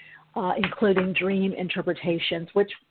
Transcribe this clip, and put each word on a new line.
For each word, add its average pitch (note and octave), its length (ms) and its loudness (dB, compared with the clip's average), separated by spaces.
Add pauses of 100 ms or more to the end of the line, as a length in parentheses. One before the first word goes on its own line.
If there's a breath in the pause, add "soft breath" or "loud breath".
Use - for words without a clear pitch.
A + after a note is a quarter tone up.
(340 loud breath)
uh, F#3 220 0
including F#3+ 560 2
dream F#3+ 400 0
interpretations, E3+ 1040 -2
which G3+ 180 2 (180)